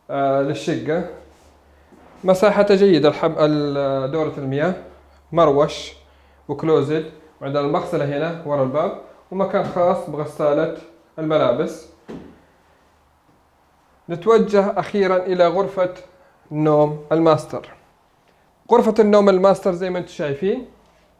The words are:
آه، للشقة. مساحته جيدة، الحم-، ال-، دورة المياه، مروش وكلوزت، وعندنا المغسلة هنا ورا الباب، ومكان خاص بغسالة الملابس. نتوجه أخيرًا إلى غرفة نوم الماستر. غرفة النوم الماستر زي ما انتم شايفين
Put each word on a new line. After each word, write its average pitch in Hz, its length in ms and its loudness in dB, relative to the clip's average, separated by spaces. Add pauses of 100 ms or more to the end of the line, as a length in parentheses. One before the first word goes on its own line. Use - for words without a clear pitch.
(100)
آه، 139 320 -2
للشقة. 151 640 -4 (1200)
مساحته 202 500 4
جيدة، 185 340 6
الحم-، 156 300 -2
ال-، 139 720 0
دورة 151 280 -4
المياه، 143 360 -2 (580)
مروش 147 600 2 (560)
وكلوزت، 151 640 -2 (280)
وعندنا 139 200 -4
المغسلة 151 440 -2
هنا 151 420 -6
ورا 143 160 -2
الباب، 151 380 -4 (300)
ومكان 185 340 -2
خاص 180 460 -2
بغسالة 151 680 -2 (420)
الملابس. 156 680 -2 (2250)
نتوجه 202 680 2
أخيرًا 190 360 0
إلى 180 300 2
غرفة 180 480 -2 (560)
نوم 151 600 2
الماستر. 156 560 0 (1040)
غرفة 220 260 4
النوم 208 300 6
الماستر 190 440 4
زي 185 180 -6
ما 180 80 -4
انتم 175 100 -8
شايفين 185 580 -4 (540)